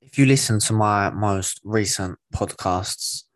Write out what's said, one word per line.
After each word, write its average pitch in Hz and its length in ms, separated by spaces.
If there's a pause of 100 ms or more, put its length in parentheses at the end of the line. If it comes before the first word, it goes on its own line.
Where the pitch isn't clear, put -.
If - 160
you 139 80
listen 131 340
to - 140
my 104 360
most 98 540
recent 101 540 (140)
podcasts - 880 (140)